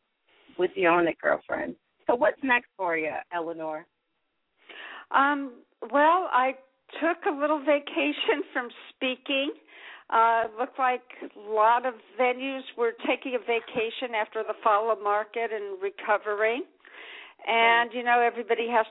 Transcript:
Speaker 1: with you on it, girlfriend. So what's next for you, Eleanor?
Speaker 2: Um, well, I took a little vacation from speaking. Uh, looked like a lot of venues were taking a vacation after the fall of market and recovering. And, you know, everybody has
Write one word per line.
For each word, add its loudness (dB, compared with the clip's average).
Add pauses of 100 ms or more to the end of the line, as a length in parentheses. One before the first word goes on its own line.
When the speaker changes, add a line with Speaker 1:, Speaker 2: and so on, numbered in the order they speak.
(580)
Speaker 1:
with 2
you 4
on 6
it, -2
girlfriend. -2 (300)
So 4
what's 0
next 0
for -2
you, -4 (200)
Eleanor? -6 (1200)
Speaker 2:
Um, 2 (400)
well, 4
I 2 (480)
took -2
a -2
little -2
vacation 0 (100)
from -4 (260)
speaking. -4 (580)
Uh, 4 (140)
looked -6
like 0 (200)
a -14
lot 4
of -2 (240)
venues -2 (140)
were 0 (140)
taking -2
a 0
vacation -4
after -4
the -6 (100)
fall 4
of 0
market -2
and -8
recovering. -2 (840)
And, 4
you -6
know, 4
everybody 0
has 2